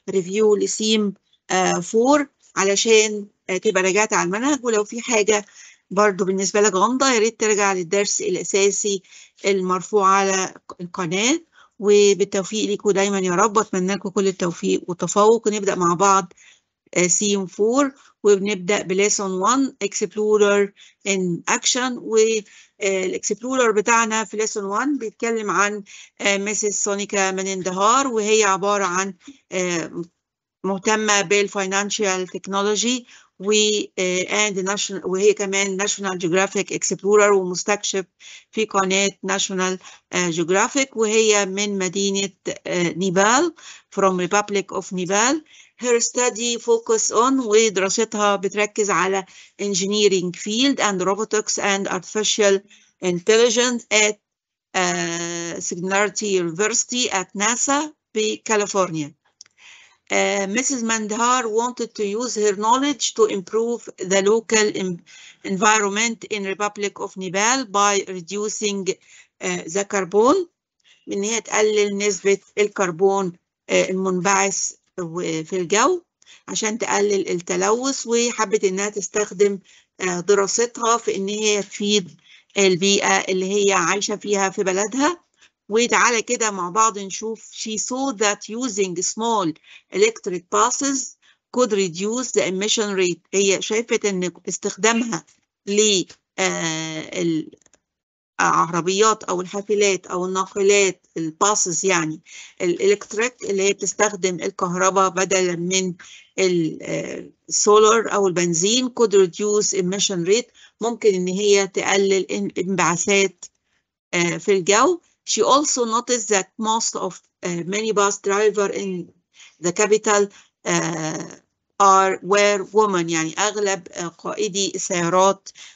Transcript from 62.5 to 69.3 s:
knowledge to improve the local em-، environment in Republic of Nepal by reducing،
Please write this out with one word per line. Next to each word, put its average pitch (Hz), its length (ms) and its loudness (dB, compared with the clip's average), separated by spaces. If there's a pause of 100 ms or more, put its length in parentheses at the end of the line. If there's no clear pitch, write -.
knowledge 262 580 0
to 226 120 4
improve 214 600 -2 (200)
the 196 140 2
local 214 540 2
em-، 185 220 -4 (460)
environment 214 800 0 (100)
in 202 100 -4
Republic 202 560 -6
of 196 160 -8
Nepal 202 480 0
by 202 440 0
reducing، 196 840 -4 (500)